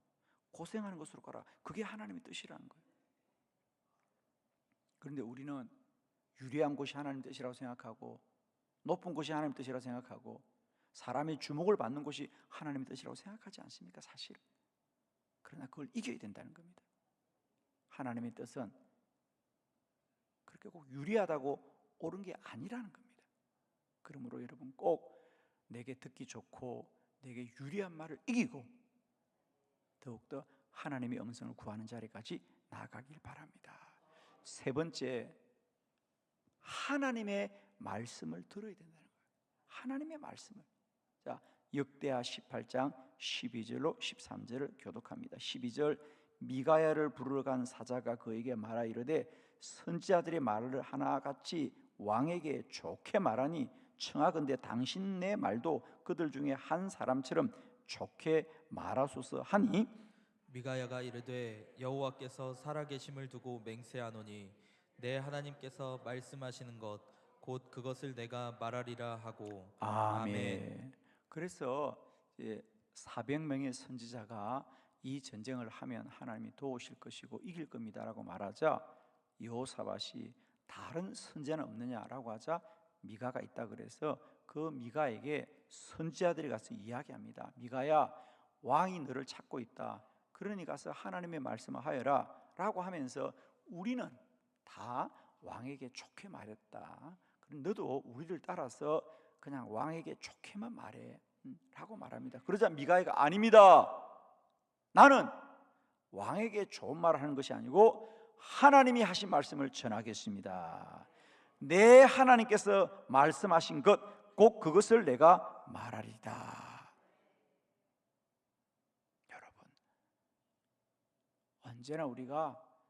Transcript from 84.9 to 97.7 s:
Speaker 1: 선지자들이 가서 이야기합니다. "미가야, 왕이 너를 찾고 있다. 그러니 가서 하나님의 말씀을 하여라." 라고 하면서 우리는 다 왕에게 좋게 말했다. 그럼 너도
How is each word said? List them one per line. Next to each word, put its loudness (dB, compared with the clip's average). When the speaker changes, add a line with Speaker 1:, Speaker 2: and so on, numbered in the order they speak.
Speaker 1:
선지자들이 -4
가서 -8
이야기합니다. -14
"미가야, 2
왕이 2
너를 -8
찾고 -14
있다. -12
그러니 -10
가서 -10
하나님의 -10
말씀을 -8
하여라." -2
라고 -4
하면서 -6
우리는 -6
다 -8
왕에게 -14
좋게 -20
말했다. -18
그럼 -18
너도 -4